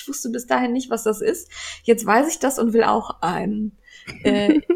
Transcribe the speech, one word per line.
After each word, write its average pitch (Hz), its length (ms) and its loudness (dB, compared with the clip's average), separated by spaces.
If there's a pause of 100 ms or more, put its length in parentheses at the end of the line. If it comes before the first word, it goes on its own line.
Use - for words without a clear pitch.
Ich - 80 -14
wusste 269 220 -8
bis 247 160 -6
dahin 247 260 0
nicht, 254 180 -4
was 226 140 -2
das 214 160 -2
ist. - 300 -2 (340)
Jetzt 226 220 2
weiß 240 220 4
ich 320 100 -4
das 262 220 0
und 233 120 2
will 226 120 4
auch 214 380 0
einen. 196 540 -4 (460)
Äh, 294 380 4 (160)